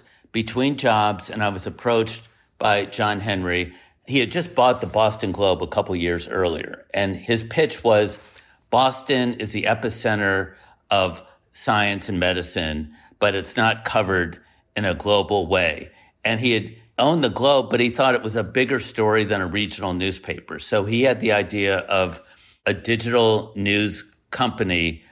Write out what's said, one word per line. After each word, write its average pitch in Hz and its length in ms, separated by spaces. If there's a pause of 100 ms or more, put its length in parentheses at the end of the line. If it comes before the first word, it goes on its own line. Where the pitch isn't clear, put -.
(320)
between 127 460
jobs 107 520
and 107 140
I 104 60
was 95 180
approached 113 580 (320)
by 104 280
John 104 340
Henry. 90 540 (320)
He 135 140
had 117 120
just 175 240
bought 123 240
the 104 80
Boston 107 460
Globe 92 280
a 87 60
couple 98 260
years 87 360
earlier. - 640
And 98 240
his 113 260
pitch 147 400
was, 104 580 (280)
"Boston 127 640
is 107 180
the 104 120
epicenter 107 880 (360)
of 92 320 (300)
science 101 560
and 98 100
medicine, 85 760 (260)
but 101 160
it's 92 220
not 113 260
covered 95 560 (340)
in 104 120
a 90 100
global 101 520
way." 87 420 (360)
And 113 160
he 127 100
had 110 240 (220)
owned 147 260
the 120 60
Globe, 123 400
but 117 100
he 120 100
thought 131 260
it 117 60
was 107 140
a 113 80
bigger 127 360
story 110 440
than 101 160
a 92 80
regional 98 460
newspaper. 90 680
So 104 240
he 117 200
had 127 180
the 110 100
idea 98 460
of 92 440 (440)
a 104 80
digital 113 840
news 101 560 (180)
company 90 840